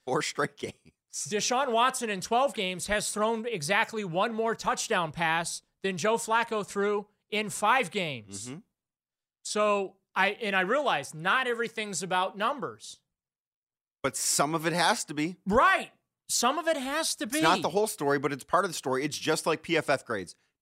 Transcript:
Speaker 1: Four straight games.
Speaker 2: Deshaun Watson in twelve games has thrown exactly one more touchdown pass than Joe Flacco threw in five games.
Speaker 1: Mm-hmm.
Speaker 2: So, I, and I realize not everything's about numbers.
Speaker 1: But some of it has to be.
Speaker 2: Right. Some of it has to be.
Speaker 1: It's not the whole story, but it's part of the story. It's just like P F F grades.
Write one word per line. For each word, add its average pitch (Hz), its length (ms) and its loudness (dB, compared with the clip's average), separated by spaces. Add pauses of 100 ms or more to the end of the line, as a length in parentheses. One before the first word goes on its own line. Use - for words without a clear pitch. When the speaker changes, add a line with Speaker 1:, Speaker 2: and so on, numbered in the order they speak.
Speaker 1:
Four 131 160 0
straight - 360 -2
games. - 180 -8 (540)
Speaker 2:
Deshaun 240 420 0
Watson 240 380 2
in 196 100 -4
twelve 247 340 2
games 185 340 -4
has 202 240 0
thrown 220 340 0
exactly 214 580 0
one 190 300 0
more 226 220 0
touchdown 202 580 0
pass 165 480 0 (220)
than 190 120 -2
Joe 208 220 2
Flacco 226 480 0
threw 202 420 -2 (220)
in 208 200 -2
five 214 420 2
games. 117 580 -6
Speaker 1:
Mm-hmm. 151 100 -12 (840)
Speaker 2:
So, 208 520 0 (180)
I, 196 180 2 (100)
and 202 120 -2
I 190 80 4
realize 190 520 0
not 202 340 0
everything's 214 560 -4
about 185 340 -2
numbers. 196 640 -6 (1040)
Speaker 1:
But 135 120 -2
some - 380 0
of 160 140 0
it 160 60 2
has 175 320 2
to 151 100 -10
be. 160 220 -2 (100)
Speaker 2:
Right. 285 420 4 (400)
Some 269 300 2
of 330 80 -2
it 320 100 2
has 285 380 -2
to 294 100 -6
be. 240 120 -4
Speaker 1:
It's 311 60 2
not 320 200 4
the 185 60 0
whole 208 180 2
story, 143 320 0
but 139 120 -2
it's 135 120 -8
part 180 200 2
of 196 60 -2
the 151 60 -8
story. 131 280 -2
It's 151 140 -4
just 156 300 0
like 156 160 0
P 165 140 0
F 147 120 0
F 135 160 2
grades. 98 300 -6 (260)